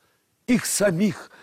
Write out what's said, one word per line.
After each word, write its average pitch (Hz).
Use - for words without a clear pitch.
Их 247
самих 190